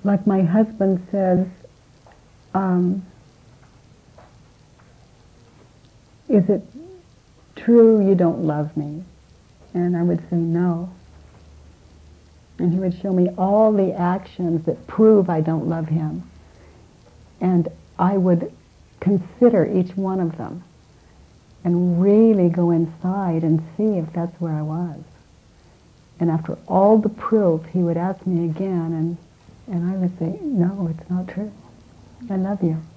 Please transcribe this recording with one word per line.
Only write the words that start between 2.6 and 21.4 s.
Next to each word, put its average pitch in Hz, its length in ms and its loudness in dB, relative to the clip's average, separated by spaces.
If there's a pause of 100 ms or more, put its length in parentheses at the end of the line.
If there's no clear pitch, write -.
"Is 208 200 2
it 202 140 0 (920)
true 226 520 6
you 196 80 4
don't 175 300 0
love 151 320 -4
me?" 151 260 -10 (720)
And 175 220 -2
I 170 80 -2
would 175 160 0 (100)
say, 175 80 -2
"No." 170 520 -2 (1700)
And 170 160 0
he 185 60 -2
would 180 200 -4
show 196 120 -4
me 180 260 2
all 208 340 2
the 190 220 0
actions 175 720 -4
that - 220 -6
prove 214 420 4
I 160 120 0
don't 160 260 -2
love 160 220 -4
him. 156 340 -4 (1160)
And 180 280 2 (300)
I 196 200 0
would 180 340 2 (480)
consider 202 680 2
each 185 320 -2
one 190 220 -4
of 165 180 -4
them 180 260 -12 (1000)